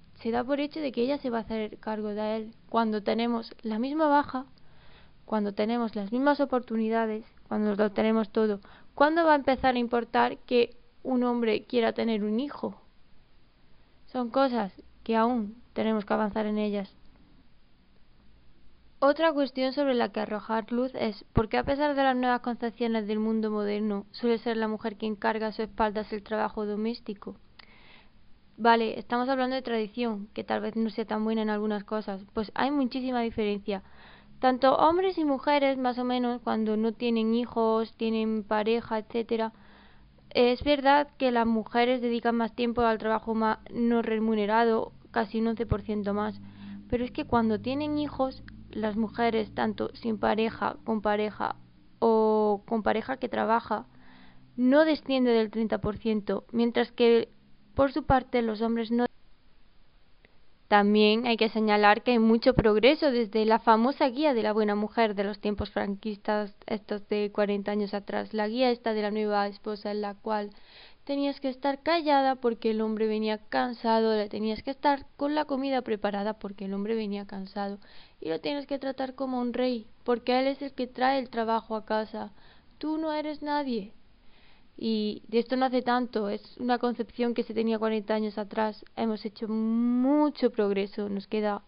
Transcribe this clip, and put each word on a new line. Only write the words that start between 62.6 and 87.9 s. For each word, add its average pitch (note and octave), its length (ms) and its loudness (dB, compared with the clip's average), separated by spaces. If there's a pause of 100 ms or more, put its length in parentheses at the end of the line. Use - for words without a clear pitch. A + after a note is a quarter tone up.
desde A3 340 0
la A3 140 4
famosa A#3+ 500 4
guía C#4+ 240 2
de A3+ 100 2
la G#3+ 100 2
buena G#3 220 2
mujer G#3+ 400 0
de G3+ 100 -2
los G3+ 160 -4
tiempos G#3 300 -4
franquistas, G#3 840 -4 (100)
estos G#3 420 -6
de G#3 240 -2
cuarenta G3+ 400 0
años G#3 220 -2
atrás. G3+ 380 -6
La G#3+ 160 -2
guía B3 220 2
esta A#3+ 240 -2
de G#3+ 80 -2
la G#3 80 -2
nueva G#3 360 0
esposa G#3 440 -8
en G#3 100 -4
la G3+ 140 -6
cual G#3 360 -4 (540)
tenías C#4 340 -2
que C4+ 100 -4
estar C4+ 340 -4
callada C#4+ 540 2
porque A3+ 340 -2
el A3 100 0
hombre A3 260 -2
venía G#3+ 320 -2
cansado, A3+ 800 0
le G#3 120 -2
tenías G#3+ 340 -4
que - 80 -6
estar C#4 360 0 (100)
con C#4+ 180 -2
la D4+ 100 0
comida C4+ 380 -2
preparada G3+ 560 -4
porque G3 260 -10
el G3 100 -4
hombre G3+ 200 -2
venía G3+ 320 -4
cansado, G3+ 520 -8 (420)
y D#4 100 -6
lo A3+ 100 -2
tienes C#4+ 260 -6
que C#4 120 -6
tratar C4 360 -6
como B3+ 260 -4
un A#3+ 120 -2
rey, B3 340 -2 (160)
porque B3 380 0
él C4 60 0
es C#4 160 -4
el C#4 100 -8
que B3+ 140 -4
trae C4 320 0
el B3 100 -6
trabajo A3+ 480 -2
a G#3+ 80 -8
casa. G#3+ 480 -4 (460)
Tú D#4 200 -4
no D#4+ 140 -2
eres D4+ 300 -6
nadie. C4+ 500 -4 (840)
Y G#3+ 520 -2
de A3+ 100 2
esto A#3 180 0
no C4 100 2
hace B3+ 160 0
tanto, A#3+ 460 -2
es - 280 -8
una B3 220 0
concepción A#3+ 540 -2
que A#3 120 -2
se A3 100 -10
tenía A3 240 0
cuarenta A3 360 -2